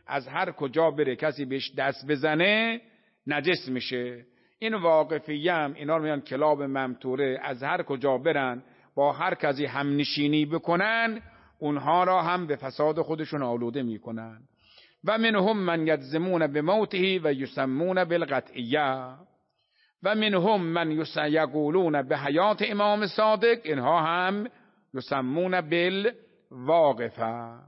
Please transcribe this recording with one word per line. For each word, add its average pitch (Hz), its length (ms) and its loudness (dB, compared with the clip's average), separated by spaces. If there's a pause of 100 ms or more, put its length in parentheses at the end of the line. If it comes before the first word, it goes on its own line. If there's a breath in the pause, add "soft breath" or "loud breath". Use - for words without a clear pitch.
از 135 220 -6
هر 170 240 -2
کجا 151 380 2
بره 139 260 0
کسی 147 280 -2
بهش 131 340 -6
دست 135 280 -2
بزنه 185 720 2 (460 soft breath)
نجس 147 420 0
میشه. 123 560 -6 (340 soft breath)
این 220 160 -4
واقفی 156 760 2
هم 156 260 0
اینا 147 220 -2
رو 156 60 0
میگن 151 180 -2
کلاب 143 420 2
ممتوره، 131 800 -2
از 135 200 -6
هر 165 200 -2
کجا 135 360 0
برن 131 440 0 (320 soft breath)
با 139 180 2
هر 170 220 -2
کسی 143 320 -2
همنشینی 143 800 0
بکنن 208 760 0 (360 loud breath)
اونها 147 460 2
را 185 180 4
هم 175 240 -2
به 147 100 -2
فساد 151 440 0
خودشون 151 420 -4
آلوده 120 400 -2
میکنن. 113 580 -8 (640 soft breath)
و 214 140 2
منهم 214 400 2
من 170 280 0
یجزمون 160 600 0
بموته 185 800 0
و 151 80 2
یسمون 139 720 0
بالقطعیه 135 1000 -2 (960)
و 196 120 2
منهم 208 460 2
من 165 300 0
یس-، 156 260 -4 (140)
یقولون 151 720 2
به 139 160 -2
حیات 165 500 2
امام 208 380 0
صادق، 220 580 2
اینها 151 360 2
هم 185 480 0 (460 soft breath)
یسمون 143 640 -2
بالواقفه. 151 1700 0 (340)